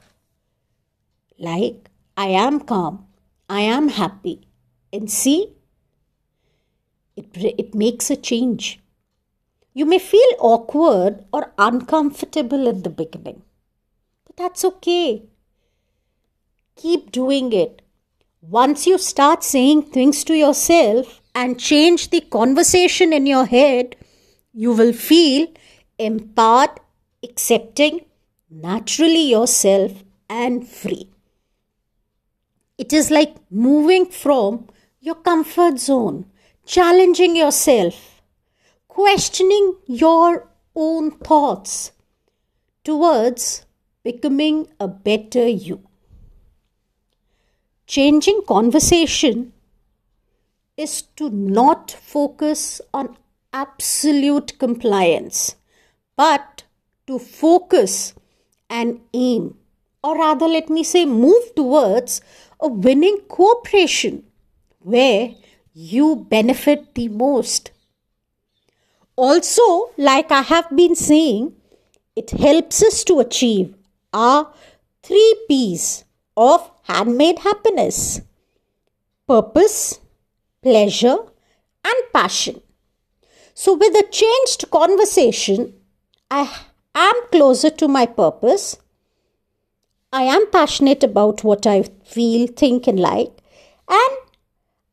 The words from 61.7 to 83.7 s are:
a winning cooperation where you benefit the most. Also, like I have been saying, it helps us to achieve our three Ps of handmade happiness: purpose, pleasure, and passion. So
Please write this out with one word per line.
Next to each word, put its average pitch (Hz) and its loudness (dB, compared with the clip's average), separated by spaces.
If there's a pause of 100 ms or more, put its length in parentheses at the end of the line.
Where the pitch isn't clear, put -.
a 311 -2 (200)
winning 349 2 (180)
cooperation 381 0 (580)
where 233 0 (380)
you 226 0 (220)
benefit 262 0
the 240 -8
most. 240 -4 (1600)
Also, 339 2 (320)
like 285 2
I 277 2
have 339 0 (120)
been 339 4
saying, 294 0 (680)
it - -12 (160)
helps 330 0
us 427 -2
to 339 2
achieve 220 -2 (380)
our 254 0 (500)
three 440 4 (160)
Ps 226 -4 (320)
of 285 4 (200)
handmade 247 0
happiness: 403 -2 (1080)
purpose, 277 2 (880)
pleasure, 226 2 (720)
and 508 -2 (140)
passion. - -4 (920)
So 381 0